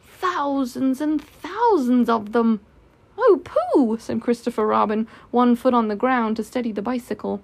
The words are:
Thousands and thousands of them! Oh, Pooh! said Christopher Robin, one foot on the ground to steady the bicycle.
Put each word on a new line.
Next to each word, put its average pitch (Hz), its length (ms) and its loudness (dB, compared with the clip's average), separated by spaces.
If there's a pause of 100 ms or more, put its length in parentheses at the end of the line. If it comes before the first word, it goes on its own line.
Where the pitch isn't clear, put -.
Thousands 277 960 -4
and 302 220 -2
thousands 302 840 0
of 220 240 -2
them! 226 280 2 (560)
Oh, 403 280 4
Pooh! 370 540 0
said 226 220 -6
Christopher 240 460 -2
Robin, 214 400 0 (240)
one 240 260 4
foot 247 180 0
on 233 140 2
the 208 80 -4
ground 226 400 0
to 220 80 -4
steady 240 280 -6
the 208 100 -6
bicycle. 214 600 -6